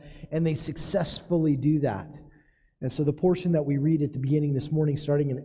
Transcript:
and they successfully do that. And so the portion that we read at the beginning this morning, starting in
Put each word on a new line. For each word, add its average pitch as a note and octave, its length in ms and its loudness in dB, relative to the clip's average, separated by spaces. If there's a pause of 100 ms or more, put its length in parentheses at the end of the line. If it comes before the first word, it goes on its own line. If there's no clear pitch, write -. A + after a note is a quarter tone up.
(300)
and D#3+ 160 0
they D#3 80 2
successfully D#3+ 1040 -2
do D3+ 240 2
that. G2+ 400 -2 (640)
And C3 100 -4
so D#3 100 -2
the C#3+ 120 2
portion F3+ 380 2
that D3+ 120 2
we C#3 140 0
read D3+ 240 2
at C#3+ 100 -2
the C3 60 -6
beginning C#3+ 340 2
this C3 180 -2
morning, D3+ 280 2
starting C#3+ 320 0
in B2 140 -4